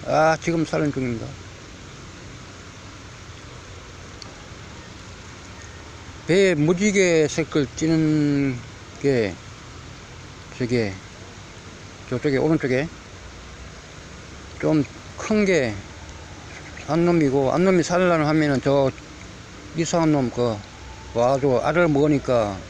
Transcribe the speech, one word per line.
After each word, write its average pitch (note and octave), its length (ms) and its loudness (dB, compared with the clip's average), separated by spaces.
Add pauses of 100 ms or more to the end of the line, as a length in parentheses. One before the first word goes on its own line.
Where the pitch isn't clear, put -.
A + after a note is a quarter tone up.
아, D#3 320 6
지금 E3 240 0
산란 D#3 280 0
중입니다. A#2+ 340 -2 (4000)
배 F#3 260 6
무지개 F3 720 6
색깔 D3 480 0
찌는 D3+ 840 4 (460)
게 A#2 320 4 (1200)
저게 A2+ 380 0 (1120)
저쪽에 C3+ 280 0
오른쪽에 C#3+ 520 2 (1700)
좀 D3+ 240 4 (340)
큰 G#3+ 260 2
게 D3 300 4 (1120)
암놈이고, D3+ 680 4
암놈이 F3+ 300 4
산란을 F3 460 4
하면은 D3+ 340 4
저 C#3 300 4 (840)
이상한 E3 360 2
놈 C3 180 2
그 A#2 260 0 (580)
와가지고 B2+ 480 4
알을 D#3+ 260 4
먹으니까 C3+ 680 4 (140)